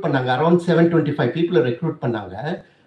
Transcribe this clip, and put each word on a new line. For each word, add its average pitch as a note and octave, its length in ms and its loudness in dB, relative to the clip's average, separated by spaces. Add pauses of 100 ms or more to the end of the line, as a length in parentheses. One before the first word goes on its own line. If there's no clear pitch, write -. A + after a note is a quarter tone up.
பண்ணாங்க. C3+ 280 -2
Around D#3+ 280 2
seven E3+ 300 2
twenty-five D3 420 0
people-ை E3+ 320 0 (100)
ரெக்ரூட் - 300 -4
பண்ணாங்க. A2+ 600 -6 (240)